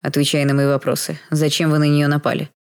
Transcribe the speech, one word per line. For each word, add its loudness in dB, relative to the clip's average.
Отвечай 0
на 2
мои 2
вопросы. -2
Зачем 0
вы 2
на 2
неё 2
напали? -2